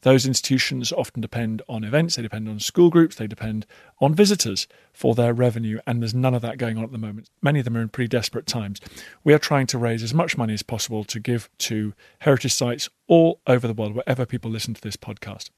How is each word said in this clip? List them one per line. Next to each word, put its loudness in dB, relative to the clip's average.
Those 6
institutions -2
often -4
depend -4
on -6
events, 0
they -6
depend -8
on -8
school 4
groups, 4
they -6
depend -6
on 4
visitors 2
for 0
their 2
revenue, 0
and -2
there's -4
none 2
of -2
that -8
going -4
on -4
at -10
the -10
moment. -10
Many 2
of -2
them -2
are -2
in -4
pretty -4
desperate -2
times. -6
We 6
are 6
trying 0
to -4
raise -2
as -4
much 0
money -2
as -6
possible -6
to -10
give -2
to -2
heritage 2
sites -2
all 6
over 2
the -2
world, -4
wherever -2
people -6
listen -6
to -14
this -10
podcast. -14